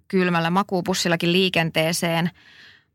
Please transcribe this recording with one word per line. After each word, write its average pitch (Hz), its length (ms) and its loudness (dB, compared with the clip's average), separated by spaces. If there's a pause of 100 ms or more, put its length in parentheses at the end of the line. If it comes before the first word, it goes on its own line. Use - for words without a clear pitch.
kylmällä 175 420 0
makuupussillakin 175 840 0
liikenteeseen, 170 960 0 (640)